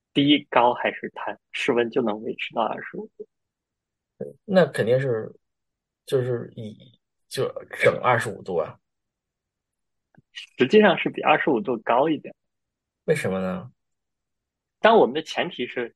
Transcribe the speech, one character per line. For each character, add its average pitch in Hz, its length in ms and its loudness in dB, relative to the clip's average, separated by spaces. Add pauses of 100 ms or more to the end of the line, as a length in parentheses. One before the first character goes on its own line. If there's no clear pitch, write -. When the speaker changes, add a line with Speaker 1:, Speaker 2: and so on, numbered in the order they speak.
(120)
Speaker 1:
低、 143 360 2
高， 120 260 4
还 - 180 -4
是 - 220 -12
它 - 220 -10 (140)
室 - 220 -2
温 120 180 0
就 135 120 -2
能 107 200 -2
维 117 140 -8
持 - 180 -12
到 120 80 0
二 - 200 -4
十 - 140 -16
五 - 200 -12
度？ 427 100 -18 (1160)
Speaker 2:
那 185 220 4
肯 127 180 -2
定 127 160 2
是， 117 320 -4 (720)
就 135 160 0
是 120 340 -6
以， 107 220 -14 (500)
就 - 240 -6 (300)
整 - 220 4
二 120 160 2
十 113 100 -4
五 - 140 -12
度 90 140 -8
啊。 78 200 -4 (1800)
Speaker 1:
实 127 80 4
际 214 140 6
上 190 180 6
是 - 100 -4
比 - 140 -8
二 151 160 4
十 - 100 -4
五 127 120 2
度 120 180 -4
高 127 300 2
一 147 100 -2
点。 - 160 -16 (720)
Speaker 2:
为 156 80 0
什 110 160 -4
么 95 100 -4
呢？ 92 300 -8 (1080)
Speaker 1:
但 226 160 4
我 160 120 6
们 123 80 -2
的 160 80 -4
前 131 260 -6
提 123 180 -8
是 120 300 -8